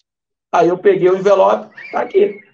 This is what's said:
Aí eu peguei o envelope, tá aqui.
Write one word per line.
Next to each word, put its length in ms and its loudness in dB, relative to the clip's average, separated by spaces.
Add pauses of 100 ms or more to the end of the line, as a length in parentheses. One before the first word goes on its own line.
(520)
Aí 160 2
eu 100 -2
peguei 320 0
o 80 0
envelope, 560 0 (180)
tá 100 -6
aqui. 380 -2 (140)